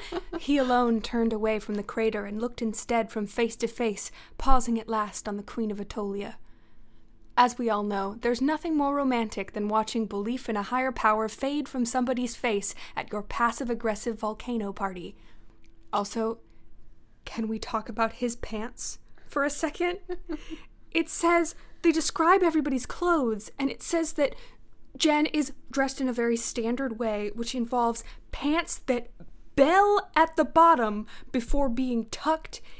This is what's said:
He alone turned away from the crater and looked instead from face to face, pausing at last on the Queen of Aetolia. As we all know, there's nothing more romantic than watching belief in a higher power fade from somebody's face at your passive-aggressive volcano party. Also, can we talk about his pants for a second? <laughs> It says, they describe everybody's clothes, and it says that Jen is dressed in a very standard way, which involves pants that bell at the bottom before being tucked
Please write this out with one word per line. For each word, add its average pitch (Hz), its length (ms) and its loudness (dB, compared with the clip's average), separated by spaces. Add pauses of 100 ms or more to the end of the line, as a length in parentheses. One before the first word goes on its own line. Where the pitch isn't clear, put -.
(400)
He 285 200 2
alone 247 420 4
turned 226 320 0
away 214 240 0
from 208 160 -6
the 208 80 -2
crater 214 460 -2
and 208 120 -6
looked 240 220 -4
instead 226 480 0
from 208 160 -4
face 233 300 -2
to 226 120 -2
face, 220 440 -4 (260)
pausing 233 420 8
at - 80 -8
last 214 400 -4
on 208 100 -4
the 202 60 -8
Queen 214 280 -6
of 202 100 -6
Aetolia. 202 540 -6 (1000)
As 247 220 6
we 240 100 -2
all 208 140 2
know, 202 400 -2
there's 240 200 2
nothing 311 360 2
more 285 160 2
romantic 233 600 0
than 208 140 -2
watching 220 380 0
belief 202 420 -4
in 220 80 -2
a 202 60 -2
higher 254 300 -2
power 220 360 2
fade 285 400 -4
from 247 160 -2
somebody's 247 520 0
face 202 400 -2 (200)
at - 160 -6
your 208 120 -4
passive-aggressive 233 960 -2
volcano 214 520 -4
party. 190 440 -8 (760)
Also, 220 460 0 (880)
can 220 220 -6
we 220 100 -4
talk - 320 -4
about 226 240 0
his 233 220 -2
pants - 640 -6 (260)
for 277 180 -2
a 294 60 2
second? 349 540 -2
<laughs> - 60 -10 (840)
It 330 140 0
says, 339 480 4 (280)
they 339 100 6
describe 339 500 4
everybody's 294 420 2
clothes, 269 720 0
and 269 120 0
it - 120 -8
says 330 320 0
that 294 220 0 (640)
Jen 302 300 4
is 302 260 0 (180)
dressed 269 300 0
in 254 80 2
a 240 40 0
very 233 220 2
standard 233 640 -2
way, 208 340 -2
which 233 220 -4
involves 233 480 0 (300)
pants 320 540 0
that - 200 -2 (480)
bell 403 600 6
at 330 200 4
the 302 100 4
bottom 311 600 6 (260)
before 269 380 4
being 240 360 0
tucked - 560 -2 (180)